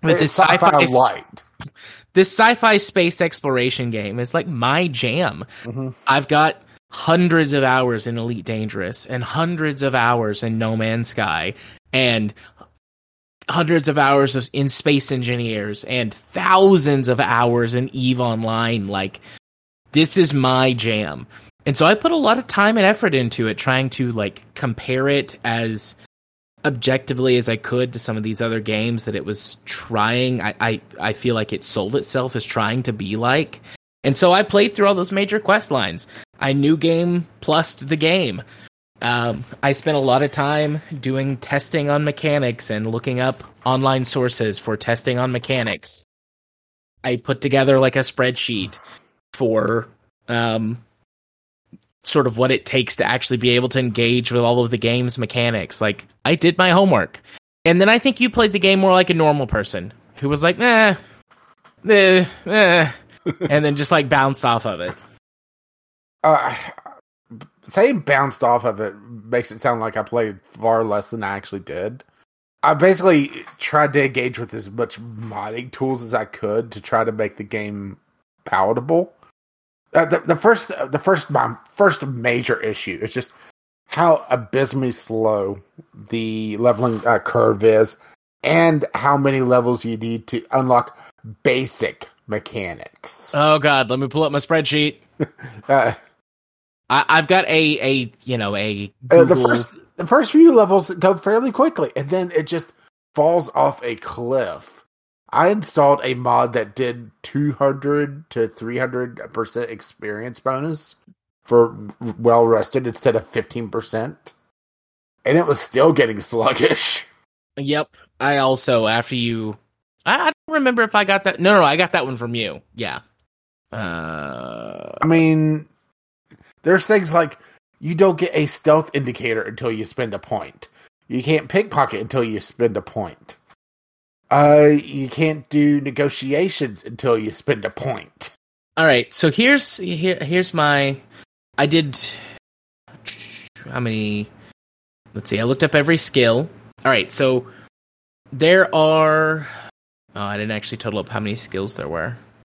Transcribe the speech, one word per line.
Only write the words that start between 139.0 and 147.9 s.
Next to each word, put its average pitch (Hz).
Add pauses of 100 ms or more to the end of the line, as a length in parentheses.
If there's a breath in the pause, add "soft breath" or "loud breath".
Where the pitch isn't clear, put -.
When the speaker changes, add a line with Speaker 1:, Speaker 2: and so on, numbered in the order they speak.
Speaker 1:
so 165
here's, 262
here, 180
here's 180
my, 143 (640 loud breath)
I 143
did, 147 (1700 loud breath)
how 127
many, 107 (840 soft breath)
let's -
see, 104
I 113
looked 131
up 156
every 156
skill. 123 (360)
All 131
right, 110
so 131 (840 loud breath)